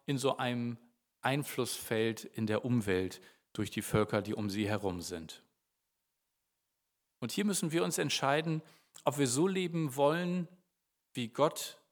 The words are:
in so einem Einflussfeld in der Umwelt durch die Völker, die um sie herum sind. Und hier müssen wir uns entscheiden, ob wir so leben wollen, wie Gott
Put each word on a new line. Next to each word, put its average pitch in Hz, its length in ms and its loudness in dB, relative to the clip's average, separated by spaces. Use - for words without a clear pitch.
in 139 140 -2
so 131 180 0
einem 120 420 -4
Einflussfeld 117 1040 -2
in 113 220 -4
der 107 180 0
Umwelt 98 560 0
durch 104 180 -4
die 107 120 -4
Völker, 107 380 2
die 104 140 -4
um 104 160 -4
sie 101 180 -2
herum 98 320 -2
sind. 82 420 -10
Und 120 100 -6
hier 202 140 -2
müssen 175 280 0
wir 175 120 2
uns 175 140 0
entscheiden, 156 640 0
ob 139 140 2
wir 139 80 4
so 135 200 2
leben 170 500 -2
wollen, 170 520 2
wie 120 140 -2
Gott - 500 2